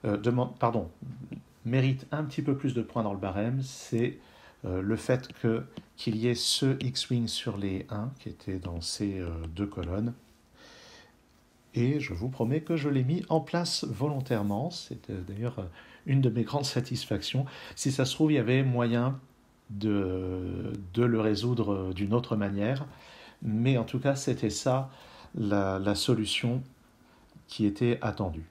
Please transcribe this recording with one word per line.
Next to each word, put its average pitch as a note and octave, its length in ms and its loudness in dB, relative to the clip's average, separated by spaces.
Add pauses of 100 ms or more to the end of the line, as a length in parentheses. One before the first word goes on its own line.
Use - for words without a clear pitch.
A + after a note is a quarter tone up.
euh, G#2 120 2
demande, B2 420 2
pardon, A2 320 2 (720)
mérite C3 460 2
un D3+ 140 -2
petit D3+ 180 -4
peu C#3+ 140 2
plus C3+ 180 -2
de A#2+ 80 0
points A#2 200 -2
dans G2+ 100 0
le G2 60 -6
barème, G#2 440 0
c'est, - 560 -2 (460)
euh, F#2 180 -2
le G#2 140 0
fait B2+ 360 0
que, A2+ 320 0 (320)
qu'il A2 200 -2
y A2 100 0
ait A#2+ 80 4
ce C3+ 480 0
X-Wing B2+ 440 0
sur G#2 300 -4
les G2 340 -2
un G#2+ 280 -4
qui - 100 -12
était F#2 300 -6
dans E2+ 220 -6
ces, G2 380 -2
euh, F2 120 -4 (180)
deux F2+ 180 -2
colonnes. G2+ 480 -2 (1600)
Et C3 260 2
je A#2+ 140 -6
vous G2+ 140 -4
promets C3 340 0
que E3 140 0
je D3 120 0
l'ai C3+ 160 2
mis D#3+ 240 0
en D#3 120 4
place E3+ 440 -2
volontairement. B2+ 840 0
C'est, - 400 -12
euh, F#2+ 120 -6
d'ailleurs, G#2 380 -6
euh, F#2 60 -6 (380)
une C3+ 160 4
de C3 80 6
mes A2+ 160 2
grandes C#3+ 200 -2
satisfactions. B2+ 840 -2 (300)
Si C3 160 0
ça C3 120 2
se C3 100 -2
trouve, D#3 180 4
il D3 40 4
y - 20 4
avait B2+ 240 4
moyen B2 580 2 (480)
de, F#2 1040 0 (220)
de A#2 100 6
le A#2 160 4
résoudre, G#2+ 520 2
euh, F#2+ 200 -2
d'une G2 220 0
autre A#2+ 220 2
manière. G#2 500 0 (560)
Mais A#2+ 360 4
en A#2+ 60 2
tout B2+ 160 -2
cas, C#3 160 4
c'était A#2+ 340 0
ça C3+ 400 0 (440)
la, G2 440 2
la G2 160 2
solution A#2 680 2 (840)
qui - 200 0
était A#2+ 360 2
attendue. F2+ 480 -2